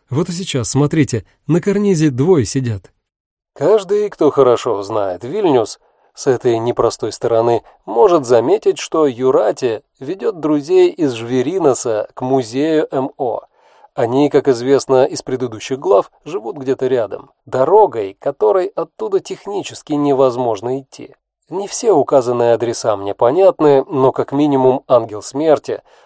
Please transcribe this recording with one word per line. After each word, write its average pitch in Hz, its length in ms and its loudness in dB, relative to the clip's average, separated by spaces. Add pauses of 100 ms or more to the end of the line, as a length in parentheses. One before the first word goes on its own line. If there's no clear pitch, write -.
Вот 156 200 -2
и - 20 -8
сейчас, 165 380 -4
смотрите, 143 560 0 (200)
на 160 160 0
карнизе 190 480 2
двое 143 360 2
сидят». 117 460 -6 (640)
Каждый, 202 520 0
кто 156 200 2
хорошо 120 540 2
знает 98 400 -4
Вильнюс 143 560 0 (340)
с - 140 -8
этой 120 320 0
непростой 113 520 -2
стороны, 117 500 0 (240)
может 147 400 2
заметить, 139 540 2
что 156 280 0
Юрати 131 720 0 (180)
ведёт 196 400 -6
друзей 151 520 2
из 143 220 -2
Жвериноса 123 1000 -2
к - 80 -16
музею 135 720 -2
М 139 260 -4
О. 120 240 -4 (540)
Они, 135 340 2
как 139 180 2
известно 131 580 2
из - 180 -6
предыдущих 127 560 -8
глав, 190 320 0 (140)
живут 190 320 -10
где-то 131 300 -4
рядом. 113 440 -4 (140)
Дорогой, 131 720 2
которой 190 480 0
оттуда 220 520 -6
технически 180 760 -10
невозможно 127 840 0
идти. - 360 -20 (340)
Не 196 180 -8
все 220 260 0
указанные 123 600 2
адреса 113 440 -2
мне 98 160 -6
понятны, 147 720 4
но 131 260 2
как - 200 -6
минимум 139 560 2
ангел 113 340 0
смерти 143 600 -2 (240)